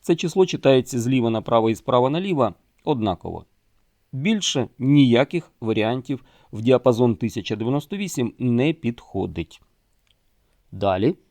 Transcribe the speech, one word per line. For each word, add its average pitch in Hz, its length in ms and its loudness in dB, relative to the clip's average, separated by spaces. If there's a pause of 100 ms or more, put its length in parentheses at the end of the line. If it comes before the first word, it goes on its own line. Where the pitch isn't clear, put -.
Це 170 160 0
число 185 300 0
читається 131 540 0
зліва 120 300 0
направо 113 400 0
і 113 40 0
справа 123 360 0
наліво 151 440 -2 (300)
однаково. 98 600 -4 (720)
Більше 147 540 -2 (100)
ніяких 135 840 4
варіантів 113 640 -4 (280)
в 107 100 -10
діапазон 120 540 4
тисяча 110 400 -6
дев'яносто 131 400 -4
вісім 170 420 -6
не 127 340 0
підходить. 98 920 -8 (1080)
Далі. 101 420 0 (160)